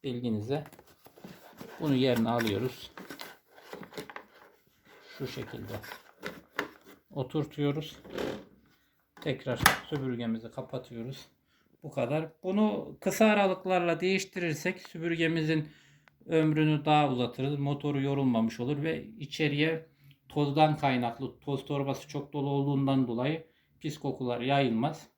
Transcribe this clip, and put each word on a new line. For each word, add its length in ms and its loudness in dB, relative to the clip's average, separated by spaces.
Bilginize. 600 -2
Bunu 140 2
yerine 340 4
alıyoruz. 640 -2
Şu 80 -6
şekilde 460 -10
oturtuyoruz. 880 -2
Tekrar 400 -4
süpürgemizi 600 -4
kapatıyoruz. 760 -10
Bu 80 -14
kadar. 380 -2
Bunu 580 0
kısa 260 4
aralıklarla 760 4
değiştirirsek 880 -2
süpürgemizin 800 0
ömrünü 580 4
daha 240 6
uzatırız. 500 0
Motoru 420 0
yorulmamış 600 2
olur 220 -2
ve 220 -2
içeriye 840 -2
tozdan 480 4
kaynaklı, 640 -2
toz 240 -4
torbası 440 -2
çok 240 -8
dolu 180 -2
olduğundan 580 2
dolayı 380 -2
pis 180 -8
kokular 420 -4
yayılmaz. 680 2